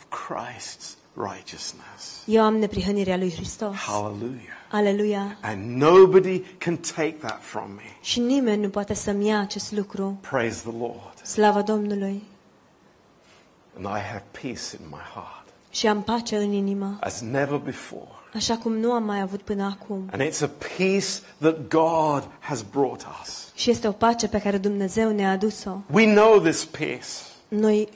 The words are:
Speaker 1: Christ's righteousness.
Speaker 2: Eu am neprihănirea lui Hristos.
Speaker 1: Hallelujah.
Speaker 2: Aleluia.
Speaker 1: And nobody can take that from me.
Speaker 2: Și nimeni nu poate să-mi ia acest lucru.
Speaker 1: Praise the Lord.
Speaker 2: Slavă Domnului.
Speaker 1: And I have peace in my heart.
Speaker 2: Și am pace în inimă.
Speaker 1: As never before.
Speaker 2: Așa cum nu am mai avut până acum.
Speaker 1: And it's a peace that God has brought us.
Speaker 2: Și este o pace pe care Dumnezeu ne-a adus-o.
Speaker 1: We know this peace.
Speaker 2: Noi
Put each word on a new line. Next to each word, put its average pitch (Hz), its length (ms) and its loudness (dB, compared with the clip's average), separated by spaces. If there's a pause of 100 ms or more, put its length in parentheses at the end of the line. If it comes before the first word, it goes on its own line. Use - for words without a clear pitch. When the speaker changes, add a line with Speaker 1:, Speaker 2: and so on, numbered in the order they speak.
Speaker 1:
Christ's - 880 -10 (180)
righteousness. - 1120 -12
Speaker 2:
Eu 220 180 4
am 214 140 4
neprihănirea 202 600 0
lui 185 160 -2
Hristos. 196 420 -8
Speaker 1:
Hallelujah. 104 840 -6 (140)
Speaker 2:
Aleluia. 208 720 0
Speaker 1:
And 107 400 -4
nobody 185 580 10 (180)
can 170 200 -2
take 160 420 -4
that 110 220 -8
from 107 340 -10
me. - 260 -18
Speaker 2:
Și - 180 -2
nimeni 240 420 2
nu 196 80 0
poate 202 240 -4
să-mi 202 340 0
ia 214 120 2
acest 202 320 -6
lucru. 196 500 -4
Speaker 1:
Praise 117 400 -2
the 117 180 -10
Lord. - 460 -10
Speaker 2:
Slavă 208 360 2
Domnului. 202 640 -2 (1500)
Speaker 1:
And 95 80 -10
I 101 140 -6 (120)
have 104 200 -12
peace - 480 -10
in - 100 -20
my 73 120 -14 (120)
heart. - 340 -16 (220)
Speaker 2:
Și - 180 -2
am 208 160 0
pace 226 340 -4
în 208 140 -2
inimă. 196 480 -2
Speaker 1:
As 101 220 -8
never 135 360 -2
before. - 500 -12 (280)
Speaker 2:
Așa 226 220 -2
cum 226 200 -4
nu 226 140 0
am 233 120 0
mai 208 180 -2
avut 196 200 -6
până 196 380 -4
acum. 190 320 -8
Speaker 1:
And 165 100 -2
it's 156 200 -2
a 143 80 0 (280)
peace 190 300 2 (320)
that 160 160 4 (120)
God 160 600 2 (120)
has 131 220 -6
brought 120 440 -2 (160)
us. - 340 -14
Speaker 2:
Și - 140 0
este 226 180 2
o 208 40 0
pace 233 360 2
pe 220 120 -2
care 202 180 0
Dumnezeu 202 540 0
ne-a 202 200 2
adus-o. 190 460 -2 (140)
Speaker 1:
We 214 220 6
know 214 260 10
this 160 260 2
peace. - 420 -8 (420)
Speaker 2:
Noi 214 460 2